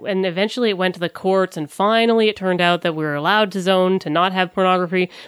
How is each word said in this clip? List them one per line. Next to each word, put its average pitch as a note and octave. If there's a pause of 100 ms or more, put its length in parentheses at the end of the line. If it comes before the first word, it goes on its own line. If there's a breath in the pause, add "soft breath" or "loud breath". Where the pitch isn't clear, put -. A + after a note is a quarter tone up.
and F#3+
eventually G#3
it F#3+
went F#3
to F3
the E3+
courts, F#3
and D3+
finally A3+
it G#3
turned F#3
out F3
that E3+
we D#3
were D3+
allowed F#3+
to F#3+
zone F#3
to F3+
not E3+
have F#3
pornography. F#3 (180 loud breath)